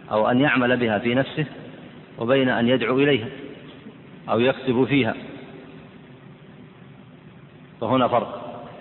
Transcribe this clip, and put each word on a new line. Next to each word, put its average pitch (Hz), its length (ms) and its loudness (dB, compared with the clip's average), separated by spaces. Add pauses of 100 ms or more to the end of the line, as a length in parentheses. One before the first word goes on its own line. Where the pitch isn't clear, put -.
(120)
أو 110 200 2
أن 123 100 4
يعمل 123 360 4
بها 113 220 2
في 117 160 0
نفسه، 135 320 -2 (720)
وبين 127 300 2
أن 117 200 2
يدعو 123 300 2
إليها 139 280 2 (1040)
أو 110 100 2
يكتب 127 440 2
فيها، 117 300 2 (2750)
فهنا 120 280 2
فرق. - 540 -2 (180)